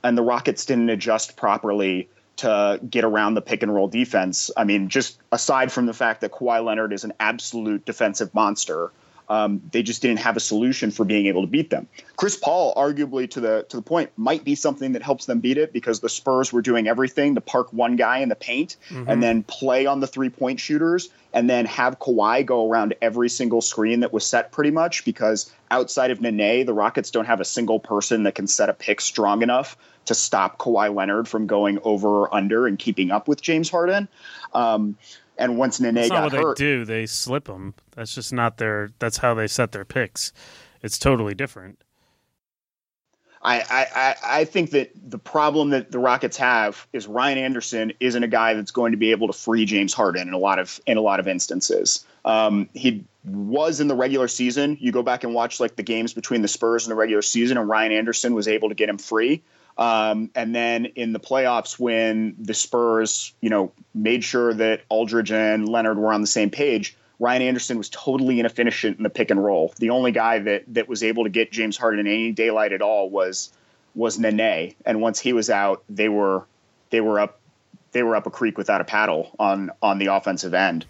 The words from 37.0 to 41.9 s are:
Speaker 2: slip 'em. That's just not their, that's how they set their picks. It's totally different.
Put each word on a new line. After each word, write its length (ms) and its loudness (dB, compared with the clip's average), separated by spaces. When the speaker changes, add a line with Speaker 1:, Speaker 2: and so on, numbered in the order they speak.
Speaker 2:
slip 420 -6
'em. 260 -12
That's 220 -12
just 180 -10
not 260 0
their, 400 -2
that's 200 -4
how 160 2
they 120 -2
set 260 -2
their 120 -12
picks. 480 -6
It's 160 -8
totally 360 2
different. 440 -12